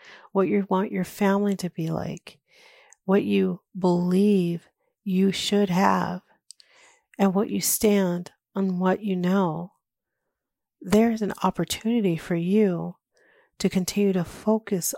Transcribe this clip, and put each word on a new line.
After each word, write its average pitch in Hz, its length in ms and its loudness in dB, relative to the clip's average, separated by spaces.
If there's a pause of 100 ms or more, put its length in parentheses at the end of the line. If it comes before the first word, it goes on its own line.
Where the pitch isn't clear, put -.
(320)
what 190 160 0
you 196 220 0
want 196 220 -2
your 185 120 -4
family 202 540 0
to 175 140 -6
be 160 180 -6
like, - 480 -8 (680)
what 196 200 2
you 190 380 0 (160)
believe 180 920 2 (340)
you 190 280 2
should 202 380 0
have, 185 520 0 (960)
and 196 160 2
what 196 160 0
you 196 100 -4
stand 185 720 0 (220)
on 190 240 -2
what 185 240 0
you 202 140 -4
know, 180 560 -2 (1080)
there's 220 440 2
an 196 180 -4
opportunity 190 760 0
for 170 200 -4
you 175 600 0 (640)
to 190 120 -2
continue 190 440 0
to 180 100 -2
focus 214 760 -2